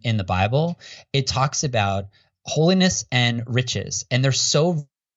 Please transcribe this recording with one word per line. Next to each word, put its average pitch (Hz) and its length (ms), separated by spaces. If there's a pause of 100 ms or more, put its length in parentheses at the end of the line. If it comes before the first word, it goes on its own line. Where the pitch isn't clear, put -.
in 113 120
the 101 80
Bible, 113 540 (340)
it 135 140
talks 135 380
about 101 420 (380)
holiness 185 680
and 120 380
riches, 120 640
and 127 100
they're 135 80
so 151 560 (300)